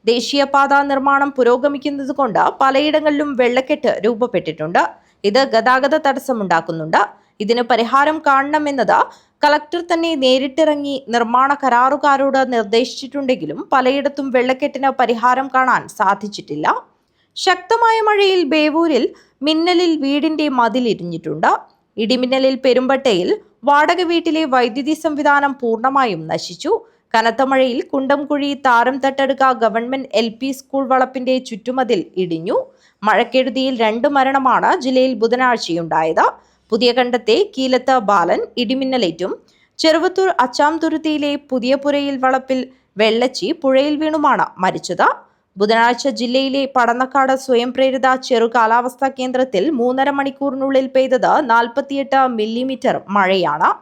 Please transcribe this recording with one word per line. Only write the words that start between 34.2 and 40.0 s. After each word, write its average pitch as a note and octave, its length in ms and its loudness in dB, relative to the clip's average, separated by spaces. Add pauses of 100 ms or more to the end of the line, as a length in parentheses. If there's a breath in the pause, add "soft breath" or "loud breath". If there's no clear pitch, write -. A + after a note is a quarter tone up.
ജില്ലയിൽ C4 280 2 (100)
ബുധനാഴ്ചയുണ്ടായത്. F3 1000 0 (480 soft breath)
പുതിയ A#3+ 280 2
കണ്ടത്തെ B3 380 0 (180)
കീലത്ത് C4 420 0 (140)
ബാലൻ F#3+ 300 2 (220)
ഇടിമിന്നലേറ്റും A#3+ 720 -2 (500 soft breath)
ചെറുവത്തൂർ F#4 480 2 (140)